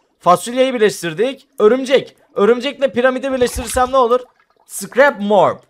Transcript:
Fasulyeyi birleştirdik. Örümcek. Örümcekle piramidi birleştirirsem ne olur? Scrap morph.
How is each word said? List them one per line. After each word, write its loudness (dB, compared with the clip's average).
Fasulyeyi 0
birleştirdik. -2
Örümcek. 0
Örümcekle 0
piramidi -2
birleştirirsem -2
ne 0
olur? 2
Scrap -2
morph. 0